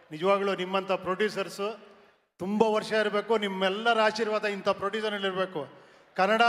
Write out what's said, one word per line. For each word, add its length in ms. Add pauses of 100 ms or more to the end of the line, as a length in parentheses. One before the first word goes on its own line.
(100)
ನಿಜವಾಗ್ಲೂ 440
ನಿಮ್ಮಂಥ 380
ಪ್ರೊಡ್ಯೂಸರ್ಸು 960 (500)
ತುಂಬ 240
ವರ್ಷ 300
ಇರಬೇಕು. 460
ನಿಮ್ಮೆಲ್ಲರ 640
ಆಶೀರ್ವಾದ 440
ಇಂಥ 240
ಪ್ರೊಡ್ಯೂಸರ್ನಲ್ಲಿ 580
ಇರಬೇಕು. 560 (340)
ಕನ್ನಡ 320